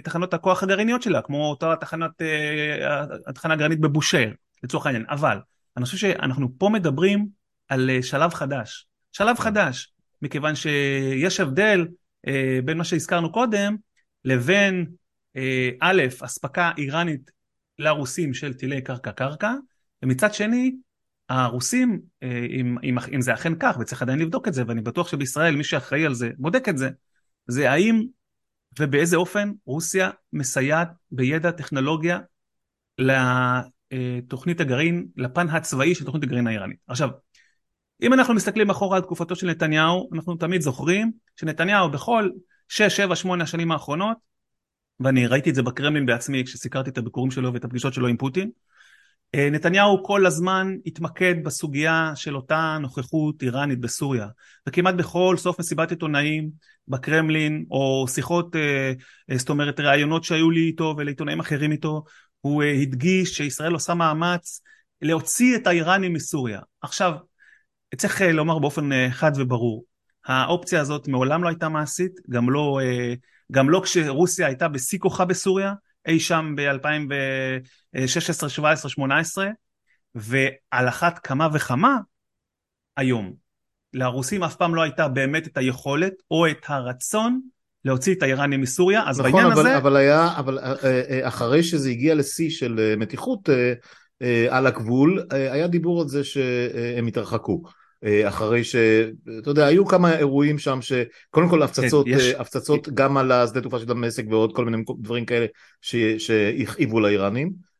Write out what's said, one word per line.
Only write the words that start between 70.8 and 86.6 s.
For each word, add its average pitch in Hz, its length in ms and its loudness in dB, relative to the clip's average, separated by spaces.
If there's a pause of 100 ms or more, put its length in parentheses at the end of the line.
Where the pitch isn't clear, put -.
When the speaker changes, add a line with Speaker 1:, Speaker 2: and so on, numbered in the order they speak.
Speaker 1:
הזאת 143 280 -4
מעולם 139 360 0
לא 170 40 0
הייתה 165 200 -4
מעשית, 156 440 -4 (180)
גם 123 200 2
לא, 143 320 0
אה, 123 320 -2 (380)
גם 135 180 6
לא 185 140 6
כשרוסיה 160 600 2
הייתה 139 220 -2
בשיא 143 300 -6
כוחה 185 260 0
בסוריה, 190 480 0 (340)
אי 160 140 2
שם 160 360 -2
באלפיים 143 520 -2 (840)
ושש 131 360 -2
עשרה, 156 180 -4
שבע 151 220 0
עשרה, 151 200 -2
שמונה 139 280 0
עשרה, 190 300 -2 (640)
ועל 127 720 -2
אחת 170 300 0
כמה 147 340 0
וכמה 156 440 2 (1000)
היום. 120 360 -2 (600)
לרוסים 131 480 -2
אף 156 140 -4
פעם 165 180 0
לא 165 80 2
הייתה 156 260 0
באמת 139 380 -2
את - 100 -16
היכולת 139 560 -2 (180)
או 165 160 4
את - 220 -2